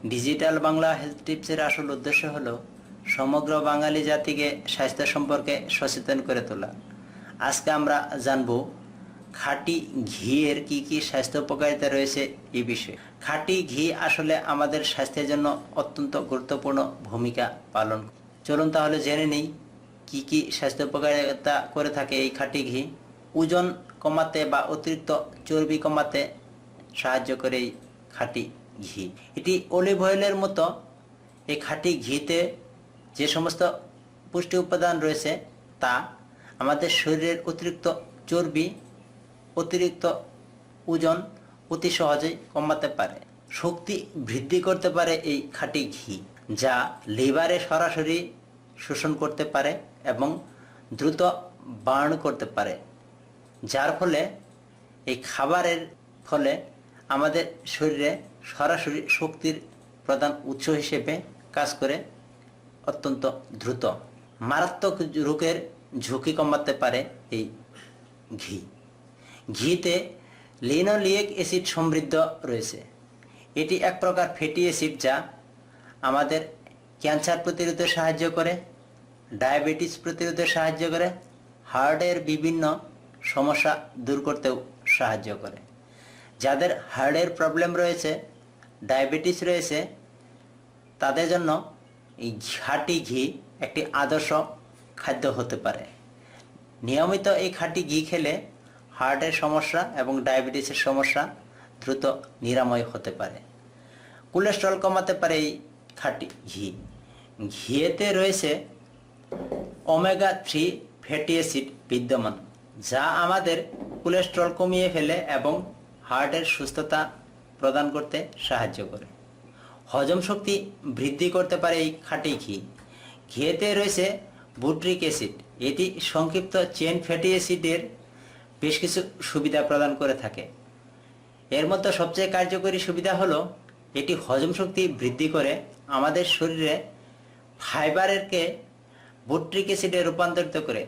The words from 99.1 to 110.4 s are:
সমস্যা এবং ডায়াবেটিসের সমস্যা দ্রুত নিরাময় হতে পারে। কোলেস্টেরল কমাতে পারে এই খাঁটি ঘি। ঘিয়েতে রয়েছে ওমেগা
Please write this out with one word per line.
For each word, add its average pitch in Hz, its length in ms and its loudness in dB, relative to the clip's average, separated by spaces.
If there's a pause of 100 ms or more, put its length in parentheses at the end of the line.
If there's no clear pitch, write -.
সমস্যা 156 400 2 (200)
এবং 131 120 0 (120)
ডায়াবেটিসের 131 600 0
সমস্যা 135 360 2 (600)
দ্রুত 135 220 -2 (420)
নিরাময় 123 460 2
হতে 110 280 -8
পারে। - 180 -6 (960)
কোলেস্টেরল 196 500 4
কমাতে 185 380 2
পারে 160 220 4
এই 151 60 0 (500)
খাঁটি - 280 -2 (240)
ঘি। 98 160 -8 (880)
ঘিয়েতে 170 520 0 (100)
রয়েছে 185 340 2 (1400)
ওমেগা 190 380 4 (160)